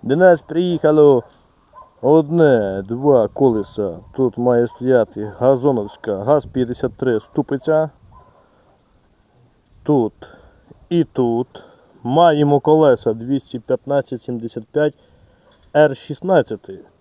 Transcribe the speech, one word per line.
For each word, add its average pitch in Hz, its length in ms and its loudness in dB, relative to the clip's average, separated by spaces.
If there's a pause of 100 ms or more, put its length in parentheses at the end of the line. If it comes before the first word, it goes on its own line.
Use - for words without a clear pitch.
До 131 140 -2
нас 175 260 4
приїхало 156 800 2 (760)
одне, 139 880 2
два 123 400 2
колеса. 104 680 -2 (140)
Тут 127 260 -4
має 120 300 0
стояти 110 720 -2
газоновська 120 840 -2
газ 139 220 0
п'ятдесят 120 500 -6
три 120 240 -2
ступиця. 151 720 -4 (1900)
Тут 127 300 0 (760)
і 170 160 0
тут. 123 600 -4 (380)
Маємо 147 580 2
колеса 151 520 2
двісті 123 460 -8
п'ятнадцять 135 640 -6
сімдесят 117 440 -12
п'ять 151 280 -4 (840)
Р 147 200 4
шістнадцяти. 147 840 -4 (200)